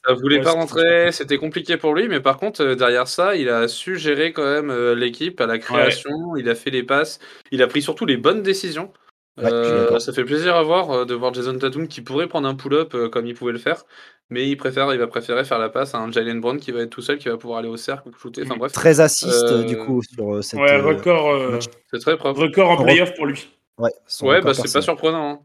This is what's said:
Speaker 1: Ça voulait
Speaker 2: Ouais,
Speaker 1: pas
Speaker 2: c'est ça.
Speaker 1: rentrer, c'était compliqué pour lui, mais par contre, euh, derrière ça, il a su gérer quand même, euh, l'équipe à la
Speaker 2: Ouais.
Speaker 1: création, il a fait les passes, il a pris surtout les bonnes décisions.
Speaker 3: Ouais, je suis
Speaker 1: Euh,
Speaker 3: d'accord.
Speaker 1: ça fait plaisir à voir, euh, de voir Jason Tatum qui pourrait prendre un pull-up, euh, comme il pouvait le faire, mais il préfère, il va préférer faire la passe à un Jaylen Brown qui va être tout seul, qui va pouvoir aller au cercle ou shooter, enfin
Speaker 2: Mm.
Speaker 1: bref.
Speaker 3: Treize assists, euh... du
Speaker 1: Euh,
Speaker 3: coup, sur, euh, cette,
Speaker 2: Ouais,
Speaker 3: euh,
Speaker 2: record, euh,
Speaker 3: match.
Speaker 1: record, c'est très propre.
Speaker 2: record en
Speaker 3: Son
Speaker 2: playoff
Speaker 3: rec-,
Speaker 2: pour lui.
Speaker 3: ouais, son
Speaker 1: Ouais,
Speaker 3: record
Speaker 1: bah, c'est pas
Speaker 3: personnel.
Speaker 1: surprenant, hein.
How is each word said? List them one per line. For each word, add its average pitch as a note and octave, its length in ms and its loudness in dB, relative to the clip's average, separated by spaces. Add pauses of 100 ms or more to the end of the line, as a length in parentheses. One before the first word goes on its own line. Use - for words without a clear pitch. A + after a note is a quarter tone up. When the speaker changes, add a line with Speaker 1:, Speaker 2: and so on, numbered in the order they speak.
Speaker 1:
Ça B2+ 80 6
voulait C#3 240 2
Speaker 2:
Ouais, C3+ 40 2
Speaker 1:
pas E3 100 4
Speaker 2:
c'est E3 40 4
ça. E3 60 0
Speaker 1:
rentrer, E3+ 500 4
c'était C#3 260 -2
compliqué D#3+ 380 -4
pour D3+ 200 0
lui, A3+ 120 0
mais C3 140 -2
par C3+ 160 2
contre, G3 260 -4
euh, C3 120 2
derrière B2 340 2
ça, F#3+ 260 0
il C3+ 140 0
a A#2 180 2
su F3+ 300 -6
gérer D3+ 340 0
quand D3+ 140 -4
même, D3 240 -2
euh, A#2+ 260 0
l'équipe B2 460 -4
à A#2 60 0
la A2+ 80 -2
Speaker 2:
Ouais. A#2 40 -4
Speaker 1:
création, C#3+ 760 -2
il A#2+ 100 -6
a A#2 80 2
fait C#3 140 -8
les B2+ 140 -2
passes, C#3+ 360 -2 (320)
il B2+ 100 2
a B2 60 6
pris D3 140 0
surtout D#3 240 -4
les B2+ 120 2
bonnes F#3 260 2
décisions. F#3+ 480 -4 (460)
Speaker 3:
Ouais, A#2+ 80 -4
je - 40 0
suis A#2 60 0 (180)
Speaker 1:
Euh, A#2 120 2
Speaker 3:
d'accord. A#2 160 2
Speaker 1:
ça B2+ 120 -8
fait B2+ 120 -2
plaisir D#3+ 300 0
à E3+ 60 4
voir, D#3+ 300 0
euh, B2 140 0
de A#2+ 100 -4
voir B2 180 -2
Jason B2+ 240 -4
Tatum C3+ 300 -4
qui - 140 -14
pourrait C#3 260 -4
prendre D3 200 -2
un C3+ 60 -2
pull-up, C#3+ 400 -2
euh, A#2 160 -2
comme A#2 160 -4
il A#2+ 80 -8
pouvait A#2+ 180 -4
le A#2 60 -4
faire, D3 260 -4 (460)
mais B2+ 180 -4
il C#3 100 -2
préfère, C3+ 360 0
il B2 60 0
va A#2 80 0
préférer A#2+ 360 -4
faire C3 140 -2
la A2+ 120 -2
passe C3+ 260 -4
à - 40 -4
un A2+ 120 -6
Jaylen A#2 280 -2
Brown B2 200 -4
qui C3 120 -12
va A#2+ 100 -4
être A#2 100 -8
tout - 100 -16
seul, D3 160 -4
qui C3+ 120 -8
va A#2 80 -4
pouvoir A#2 220 -8
aller A#2 80 -8
au A2+ 100 -10
cercle C3+ 320 -10
ou A#2+ 40 -20
shooter, B2 300 -12
enfin B2+ 120 -6
Speaker 2:
Mm. A2+ 40 -8
Speaker 1:
bref. C3+ 140 -4
Speaker 3:
Treize D#3+ 280 6
assists, B2 440 4
euh... A#2 180 4
du A2+ 120 -4
Speaker 1:
Euh, A2 100 -8
Speaker 3:
coup, B2 180 -2
sur, G#2 320 -6
euh, G#2 80 -2
cette, - 160 -8
Speaker 2:
Ouais, C#3+ 140 6
Speaker 3:
euh, C#3 100 4
Speaker 2:
record, D#3 460 2
euh, C3 240 0
Speaker 3:
match. A#2 120 -4
Speaker 1:
record, - 140 -16 (120)
c'est A#2 80 -6
très D#3+ 180 0
propre. C#3 240 -2
Speaker 2:
record E3+ 280 4
en E3+ 80 4
Speaker 3:
Son C3+ 60 4
Speaker 2:
playoff E3+ 260 6
Speaker 3:
rec-, F3+ 80 -12
Speaker 2:
pour D#3 80 -4
lui. C3+ 220 -6 (320)
Speaker 3:
ouais, A#2 100 2 (160)
son - 220 -4
Speaker 1:
Ouais, D3 80 8
Speaker 3:
record F#3 100 4
Speaker 1:
bah, C#3 80 4
c'est B2 60 -4
pas A#2 60 0
Speaker 3:
personnel. - 180 0
Speaker 1:
surprenant, D#3+ 480 -2
hein. C#3+ 140 -12